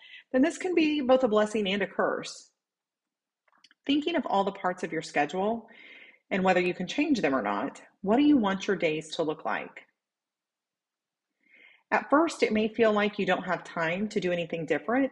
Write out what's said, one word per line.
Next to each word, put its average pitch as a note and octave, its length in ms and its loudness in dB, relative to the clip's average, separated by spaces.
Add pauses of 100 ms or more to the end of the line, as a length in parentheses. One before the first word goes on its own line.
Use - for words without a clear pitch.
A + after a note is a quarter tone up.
(320)
then C4 120 4
this E4 160 0
can F#4 160 -4
be D4+ 260 2
both C4 220 4
a B3 40 2
blessing G#3+ 400 2
and G3 140 0
a F#3 60 0
curse. - 600 -4 (1400)
Thinking D4+ 300 0
of C#4 120 -2
all G3 160 2
the F#3+ 80 0
parts F3+ 320 -6
of D#3+ 100 -8
your D#3+ 80 -4
schedule F#3+ 680 -2 (640)
and F#3+ 140 0
whether F#3 160 4
you F3+ 140 0
can F#3 140 -6
change D4 320 0
them C#3+ 160 0
or A#2+ 60 0
not, G2+ 400 -4 (200)
what G3+ 160 2
do D4 60 4
you D4 140 6
want G3 300 0
your G3+ 80 0
days D#3+ 400 -4
to E3+ 80 -2
look D3+ 200 -4
like? F2+ 440 -6 (2000)
At G#3 200 0
first, D#4 340 2
it A3 100 0
may G#3+ 140 0
feel A3 260 2
like G#3 240 0
you G3 80 -2
don't F3+ 180 -2
have F3+ 200 -4
time F3 460 -4
to G#3 100 -2
do F3 120 -2
anything E3 340 -4
different, B3 460 0